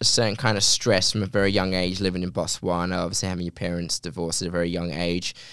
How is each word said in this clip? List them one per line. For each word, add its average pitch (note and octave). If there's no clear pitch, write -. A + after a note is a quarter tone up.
a -
certain A2
kind A2
of G2
stress -
from G#2+
a -
very G2
young F#2+
age, F2+
living F#2
in F2+
Botswana, F2
obviously F2
having F2+
your E2+
parents F2
divorced E2
at F2+
a E2+
very F2
young F2
age. F2